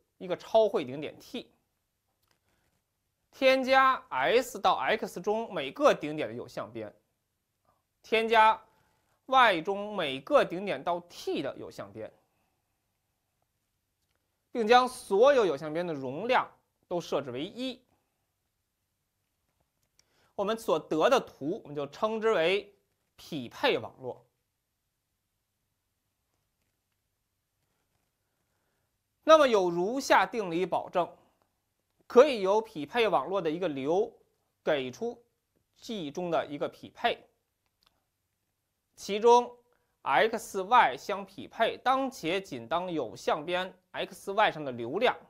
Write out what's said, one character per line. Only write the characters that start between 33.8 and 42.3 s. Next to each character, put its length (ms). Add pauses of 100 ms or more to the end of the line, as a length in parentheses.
给 300
出 320 (540)
G 340
中 180
的 160
一 120
个 100
匹 220
配， 400 (1700)
其 220
中 380 (460)
X、 600
Y 360
相 280
匹 220
配， 300
当 340
且 300